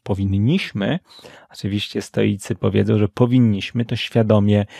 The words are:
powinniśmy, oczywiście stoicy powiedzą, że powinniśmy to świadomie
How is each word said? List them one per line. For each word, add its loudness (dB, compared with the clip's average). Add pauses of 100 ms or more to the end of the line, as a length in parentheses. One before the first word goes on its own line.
powinniśmy, -2 (500)
oczywiście -6
stoicy -4
powiedzą, 0
że 2
powinniśmy 2
to -4
świadomie 2 (140)